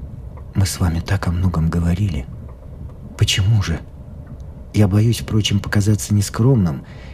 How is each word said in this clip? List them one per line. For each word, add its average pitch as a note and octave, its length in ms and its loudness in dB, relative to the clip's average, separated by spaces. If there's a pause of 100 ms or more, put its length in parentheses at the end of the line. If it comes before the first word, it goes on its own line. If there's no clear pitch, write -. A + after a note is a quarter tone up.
(540)
мы F#2+ 140 2
с - 120 -6
вами E2+ 200 2
так - 280 -2
о F2 40 0
многом E2+ 360 2
говорили. E2+ 600 0 (920)
Почему G#2 460 4
же? E2 160 -2 (960)
Я G#2 120 6
боюсь, G#2+ 340 4
впрочем, G2+ 380 2
показаться G#2 540 2
нескромным G2+ 680 4 (300)